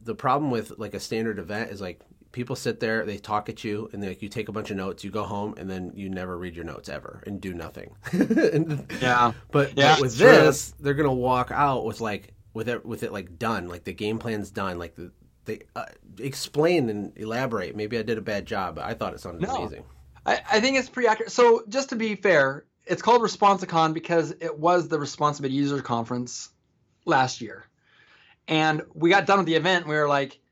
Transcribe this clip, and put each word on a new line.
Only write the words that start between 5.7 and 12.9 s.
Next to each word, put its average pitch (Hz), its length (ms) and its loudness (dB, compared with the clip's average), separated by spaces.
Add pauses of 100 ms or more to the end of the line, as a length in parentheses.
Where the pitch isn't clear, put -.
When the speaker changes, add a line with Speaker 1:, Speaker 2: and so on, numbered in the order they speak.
Speaker 1:
you 98 140 -10
never 92 280 -8
read 87 180 -10
your 82 100 -12
notes - 240 -14
ever - 360 -12
and 101 140 -10
do 92 140 -8
nothing. - 500 -12
<laughs> - 100 -10
And 170 720 2 (160)
Speaker 2:
Yeah. 123 320 4 (180)
Speaker 1:
but, 139 260 2
Speaker 2:
Yeah, 143 180 8
Speaker 1:
but 143 60 0
with 127 100 2
Speaker 2:
it's 113 80 -6
true. - 120 10
Speaker 1:
this, - 480 6
they're 143 160 -2
gonna 139 180 2
walk 123 380 0
out 139 340 0
with, 110 160 -6
like, 104 320 -6 (200)
with 110 140 -6
it, 120 180 -4
with 117 180 -8